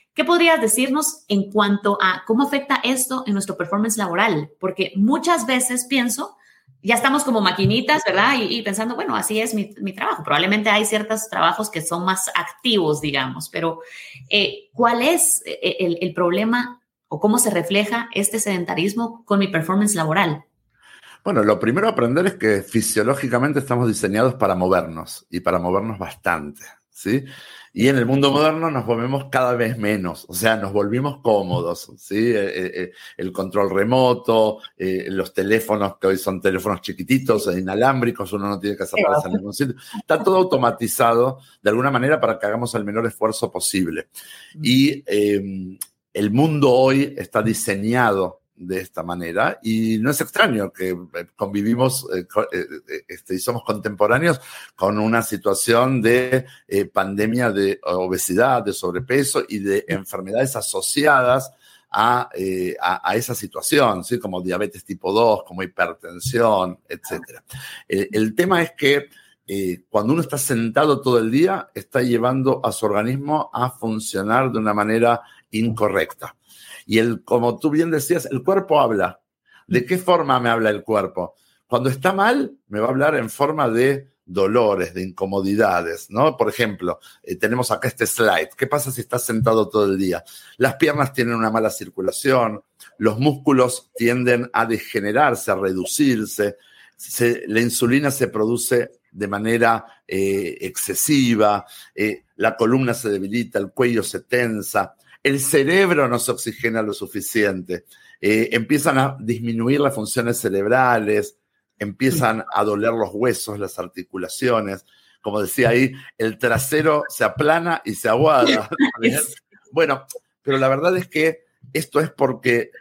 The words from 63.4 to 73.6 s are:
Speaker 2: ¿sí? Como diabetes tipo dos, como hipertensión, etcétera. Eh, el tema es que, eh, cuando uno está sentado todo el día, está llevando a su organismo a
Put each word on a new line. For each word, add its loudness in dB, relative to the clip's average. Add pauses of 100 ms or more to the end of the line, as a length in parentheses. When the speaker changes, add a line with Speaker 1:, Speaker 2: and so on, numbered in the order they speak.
Speaker 2:
¿sí? -2
Como -6
diabetes -4
tipo -6
dos, 4
como -10
hipertensión, -2
etcétera. -12 (460)
Eh, 0
el 0
tema 2
es -2
que, 2 (380)
eh, -4
cuando 2
uno 0
está -4
sentado 2
todo 4
el 0
día, 0
está -4
llevando 2
a 0
su -4
organismo -2
a 0